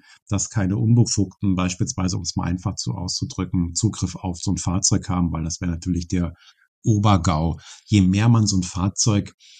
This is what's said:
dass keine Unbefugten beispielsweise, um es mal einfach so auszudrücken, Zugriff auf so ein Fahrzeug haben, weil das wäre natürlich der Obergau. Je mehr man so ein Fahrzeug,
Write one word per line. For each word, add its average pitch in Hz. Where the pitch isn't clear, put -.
dass 98
keine 101
Unbefugten 107
beispielsweise, 92
um 95
es -
mal -
einfach 90
so -
auszudrücken, 90
Zugriff 95
auf 90
so 101
ein 82
Fahrzeug 90
haben, 87
weil 80
das 80
wäre 87
natürlich 85
der 85
Obergau. 90
Je 104
mehr 101
man 113
so 101
ein 92
Fahrzeug, 95